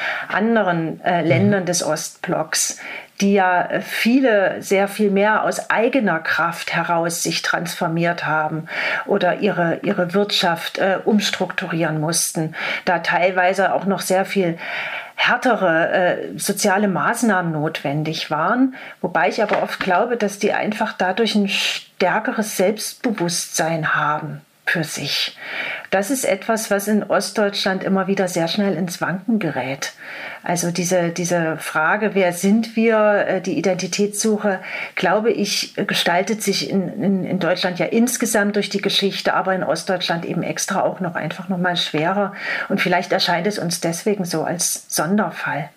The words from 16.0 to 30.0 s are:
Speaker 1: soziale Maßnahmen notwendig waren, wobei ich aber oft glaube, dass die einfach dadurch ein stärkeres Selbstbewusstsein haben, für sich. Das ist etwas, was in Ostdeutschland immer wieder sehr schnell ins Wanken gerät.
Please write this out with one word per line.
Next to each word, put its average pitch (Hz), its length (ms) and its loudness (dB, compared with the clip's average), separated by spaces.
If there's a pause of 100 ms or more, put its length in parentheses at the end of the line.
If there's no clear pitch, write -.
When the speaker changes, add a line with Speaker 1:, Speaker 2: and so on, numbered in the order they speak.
Speaker 1:
soziale 208 480 2
Maßnahmen 185 640 2
notwendig 156 800 -2
waren, 233 420 2 (260)
wobei 180 300 2
ich 226 140 0
aber 196 180 2
oft - 180 -4
glaube, 208 380 2
dass 202 220 -2
die - 140 2
einfach 214 440 -2
dadurch 196 380 0
ein 202 140 4
stärkeres 214 1080 -2
Selbstbewusstsein 175 1400 0
haben, 151 480 -2 (280)
für 165 140 0
sich. - 540 -4 (520)
Das 196 220 2
ist 262 140 -2
etwas, 214 440 0
was 202 180 0
in 214 160 2
Ostdeutschland 196 800 0
immer 190 240 2
wieder 196 200 2
sehr 175 200 0
schnell 196 280 0
ins 170 260 -4
Wanken 190 380 0
gerät. 135 540 -4 (500)